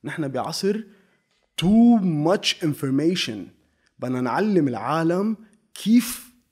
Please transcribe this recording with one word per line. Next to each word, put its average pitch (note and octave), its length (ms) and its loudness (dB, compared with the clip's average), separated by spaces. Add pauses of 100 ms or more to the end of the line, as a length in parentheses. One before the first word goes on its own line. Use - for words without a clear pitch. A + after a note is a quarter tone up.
نحن D3 240 -6
بعصر E3 540 -4 (800)
too A3+ 380 6 (280)
much G3+ 380 -2
information. C#3+ 720 -2 (600)
بدنا B2+ 220 -4
نعلم D#3 460 0
العالم E3 720 -2 (360)
كيف - 600 0 (180)